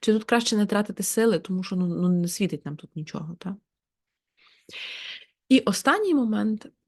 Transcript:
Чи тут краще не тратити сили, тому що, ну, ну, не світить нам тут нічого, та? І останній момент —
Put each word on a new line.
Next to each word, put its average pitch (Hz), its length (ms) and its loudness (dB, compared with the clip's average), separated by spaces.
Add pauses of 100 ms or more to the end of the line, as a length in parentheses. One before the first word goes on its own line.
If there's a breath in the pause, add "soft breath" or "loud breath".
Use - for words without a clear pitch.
Чи 220 120 2
тут 214 120 2
краще 233 320 2
не 208 100 2
тратити 208 360 -2
сили, 220 360 2
тому 185 240 -4
що, 185 140 -6
ну, 180 100 0
ну, 175 220 0
не 175 200 2
світить 170 380 -4
нам 147 100 -8
тут - 200 -16
нічого, 156 380 -10
та? 185 220 -10 (1900 loud breath)
І 262 120 8
останній 339 540 2
момент — 214 520 0 (220)